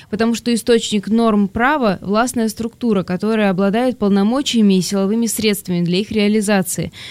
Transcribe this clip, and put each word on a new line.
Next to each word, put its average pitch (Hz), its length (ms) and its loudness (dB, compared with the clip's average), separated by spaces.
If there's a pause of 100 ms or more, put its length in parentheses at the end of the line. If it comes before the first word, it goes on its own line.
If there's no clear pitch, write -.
потому 226 240 0
что 233 180 -4
источник 226 560 0
норм 214 400 2
права — 240 540 0
властная 220 480 -2
структура, 220 540 -4
которая 208 480 -2
обладает 202 480 0
полномочиями 208 800 2
и - 20 0
силовыми 202 460 -2
средствами 180 580 -2
для 180 140 0
их 214 100 -4
реализации. 208 840 0 (200)